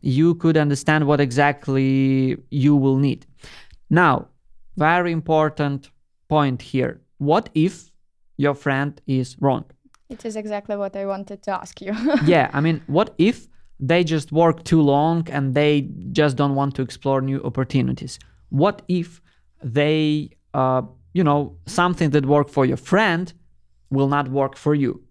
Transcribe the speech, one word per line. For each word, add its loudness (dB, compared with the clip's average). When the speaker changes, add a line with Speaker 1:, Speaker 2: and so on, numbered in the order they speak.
Speaker 1:
you 2
could 2
understand 0
what 2
exactly 0
you 4
will 2
need. -2
Now, 2
very 2
important -2
point 0
here. -4
What 0
if -2
your 0
friend -4
is -4
wrong? 0
Speaker 2:
It -16
is -8
exactly -8
what -8
I -8
wanted -10
to -6
ask -10
you. -8
<laughs> 2
Speaker 1:
Yeah, 4
I 0
mean, 0
what -2
if 0
they 4
just -2
work 2
too 4
long 2
and -2
they 2
just 2
don't 0
want -2
to -6
explore -2
new -4
opportunities? -4
What 0
if -4
they, 0
uh, 0
you 2
know, 0
something 0
that 2
worked 2
for 2
your 0
friend 0
will 0
not -2
work -4
for 0
you? -2